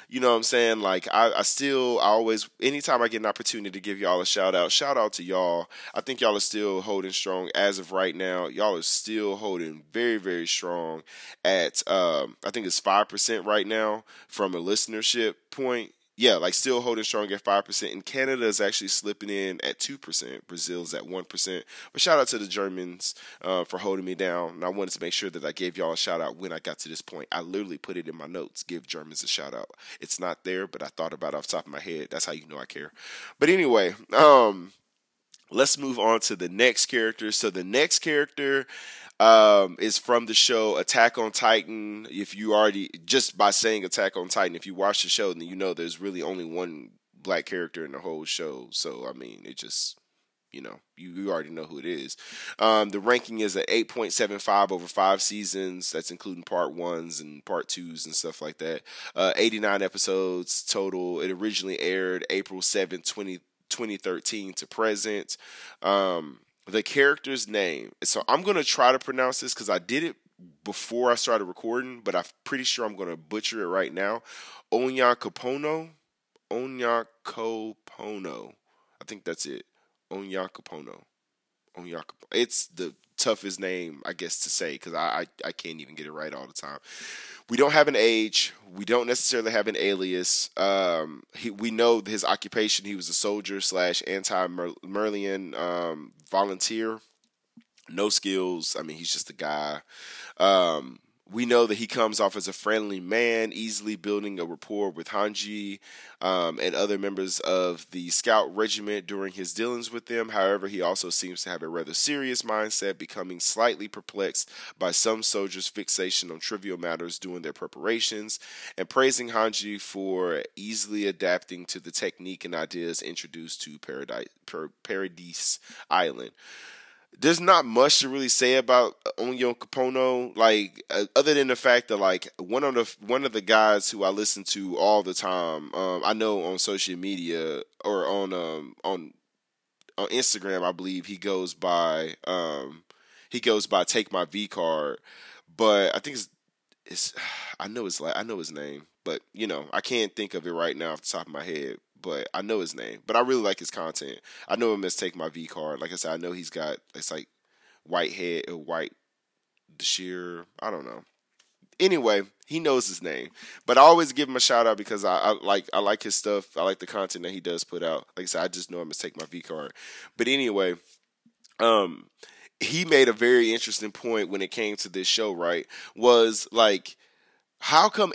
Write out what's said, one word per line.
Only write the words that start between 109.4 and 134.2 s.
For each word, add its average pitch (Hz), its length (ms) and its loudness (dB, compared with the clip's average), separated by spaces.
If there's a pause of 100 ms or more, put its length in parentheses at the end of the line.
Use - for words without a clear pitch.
dealings 117 380 -4
with 117 160 -12
them. 113 220 -4
However, 98 380 2
he 98 140 -6
also 90 280 0
seems 90 340 -4
to 95 60 -8
have 82 140 -8
a 80 40 -8
rather 82 260 -6
serious 135 480 -2
mindset, 107 560 -2
becoming 92 420 -10
slightly 104 480 0
perplexed 98 640 -6 (260)
by 90 140 -2
some 110 320 2
soldiers' 92 440 -2
fixation 92 640 -2
on 80 80 -14
trivial 95 380 -8
matters 85 400 -6
during 90 260 -12
their 76 100 -8
preparations, 107 880 -4 (380)
and - 120 -6
praising 127 400 2
Hanji 107 500 -2
for 90 640 -4 (120)
easily 104 520 -4
adapting 90 600 -2
to 95 120 -8
the 80 120 -18
technique 92 520 -8
and 87 100 -10
ideas 85 480 -6
introduced 82 600 -10
to 73 180 -14
Paradise, 65 480 -10 (180)
Per-, 78 260 -10 (120)
Paradise 90 760 -6 (300)
Island. 71 420 0 (880)
There's 165 220 4
not 175 240 8
much 123 340 6
to 135 100 0
really 135 200 -4
say 127 260 6
about 123 400 6 (240)
Onyo 123 360 0
Kapono, 127 800 0
like, 107 520 4
uh, 101 240 0
other 143 200 6
than 139 160 4
the 123 80 2
fact 120 320 4
that, 107 80 0
like, 95 320 2 (100)
one 110 240 -2
of 135 100 0
the, 117 220 0 (100)
one 131 200 0
of 117 80 -2
the 110 80 -2
guys 107 500 6
who 98 140 -2
I 95 40 4
listen 101 360 0